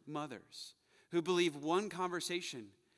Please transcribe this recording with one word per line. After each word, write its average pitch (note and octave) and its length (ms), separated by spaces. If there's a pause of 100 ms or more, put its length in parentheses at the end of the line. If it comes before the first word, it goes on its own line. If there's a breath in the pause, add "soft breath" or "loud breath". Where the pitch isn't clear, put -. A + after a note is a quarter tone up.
mothers D3 680 (360 soft breath)
who E3+ 120
believe F3 320
one E3 340
conversation F3 800 (320 soft breath)